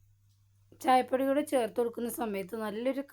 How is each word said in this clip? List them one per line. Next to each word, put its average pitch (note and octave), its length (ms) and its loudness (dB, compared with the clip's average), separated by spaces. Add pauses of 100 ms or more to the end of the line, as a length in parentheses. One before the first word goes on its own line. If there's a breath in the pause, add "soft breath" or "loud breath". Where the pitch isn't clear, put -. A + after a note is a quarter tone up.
(840)
ചായപ്പൊടി B3+ 440 4
കൂടെ C#4+ 140 2 (100)
ചേർത്ത് A3+ 280 0
കൊടുക്കുന്ന A#3 300 -4 (100)
സമയത്ത് G#3 440 -6
നല്ലൊരു B3+ 460 -4